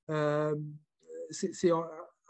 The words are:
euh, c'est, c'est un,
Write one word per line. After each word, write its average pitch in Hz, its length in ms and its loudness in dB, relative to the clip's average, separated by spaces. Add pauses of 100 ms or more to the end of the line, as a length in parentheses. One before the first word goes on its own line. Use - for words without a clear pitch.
(100)
euh, 151 440 2 (760)
c'est, 165 220 -4
c'est 175 180 4
un, 165 180 2 (420)